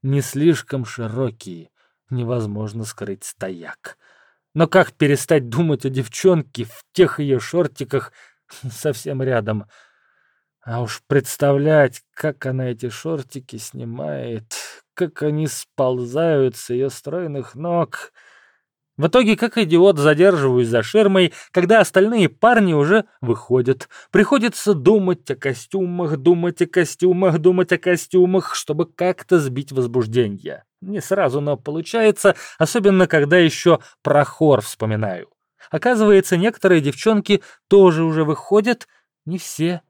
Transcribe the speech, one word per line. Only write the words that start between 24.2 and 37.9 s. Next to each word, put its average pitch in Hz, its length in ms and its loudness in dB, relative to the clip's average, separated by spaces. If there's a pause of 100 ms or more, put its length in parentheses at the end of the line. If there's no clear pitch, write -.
думать 180 580 0
о 127 60 -6
костюмах, 175 800 -6
думать 170 440 0
о 170 60 0
костюмах, 180 680 0
думать 180 340 2
о 175 60 0
костюмах, 180 760 0
чтобы 156 300 -6
как-то 180 540 -2
сбить 139 320 -6
возбужденье. 117 960 -4 (160)
Не - 180 -8
сразу, 151 400 -2
но 143 160 -2
получается, 196 800 0 (220)
особенно 190 500 4
когда 156 300 2
еще 165 420 4 (220)
про 143 240 2
хор 147 340 2
вспоминаю. 107 680 -6 (420)
Оказывается, 208 640 2
некоторые 185 460 2
девчонки 202 600 0 (280)
тоже 180 340 6